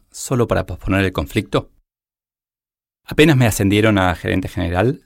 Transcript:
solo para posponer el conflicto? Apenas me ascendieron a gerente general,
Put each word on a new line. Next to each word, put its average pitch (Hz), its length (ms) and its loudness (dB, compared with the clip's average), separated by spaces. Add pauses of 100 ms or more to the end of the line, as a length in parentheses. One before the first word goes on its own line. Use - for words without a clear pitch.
solo - 380 -2
para 92 180 -2
posponer 95 400 -2
el 92 80 -4
conflicto? - 560 -4 (1400)
Apenas 151 320 4
me 123 80 4
ascendieron 104 540 2
a 90 160 0
gerente 95 320 -4
general, 90 580 -2